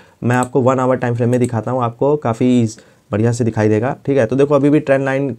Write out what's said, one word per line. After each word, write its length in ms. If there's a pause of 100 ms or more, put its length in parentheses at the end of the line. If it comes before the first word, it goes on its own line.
(220)
मैं 140
आपको 240
वन 200
आवर 160
टाइम 180
फ्रेम 160
में 100
दिखाता 300
हूँ, 140
आपको 320
काफ़ी 500 (440)
बढ़िया 220
से 120
दिखाई 240
देगा, 260 (120)
ठीक 120
है। 80
तो 100
देखो 180
अभी 160
भी 100
ट्रेंड 240
लाइन 240 (100)